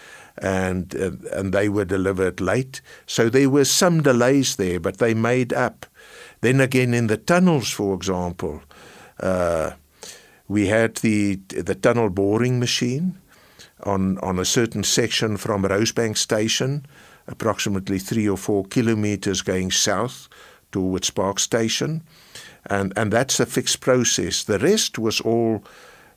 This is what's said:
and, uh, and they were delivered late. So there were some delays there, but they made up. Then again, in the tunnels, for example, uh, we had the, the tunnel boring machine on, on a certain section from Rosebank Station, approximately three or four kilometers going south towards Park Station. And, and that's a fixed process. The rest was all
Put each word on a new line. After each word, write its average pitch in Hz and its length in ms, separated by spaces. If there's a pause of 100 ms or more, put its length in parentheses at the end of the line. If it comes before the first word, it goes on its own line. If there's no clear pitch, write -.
(380)
and, 95 580
uh, 92 160 (260)
and 98 160
they 104 140
were 101 160
delivered 95 560
late. 113 400 (260)
So 117 220
there 131 200
were 139 160
some 165 380
delays 131 540
there, 90 240
but 92 180
they 117 160
made 120 380
up. - 340 (540)
Then 131 200
again, 127 340
in 120 120
the 107 100
tunnels, 170 540
for 98 240
example, 90 640 (600)
uh, 85 540 (720)
we 101 180
had 113 300
the, 104 400 (140)
the 92 260
tunnel 117 340
boring 110 480
machine 127 580 (680)
on, 95 340
on 92 220
a 90 40
certain 113 380
section 110 540
from 101 260
Rosebank 107 540
Station, 127 720 (420)
approximately 98 720
three 107 280
or 95 80
four 98 280
kilometers 104 760
going 92 280
south 107 580 (440)
towards 92 380
Park 98 280
Station. 123 640 (680)
And, 98 260
and 107 140
that's 120 300
a 117 60
fixed - 340
process. 123 640
The 104 140
rest 190 400
was 110 240
all 113 420 (520)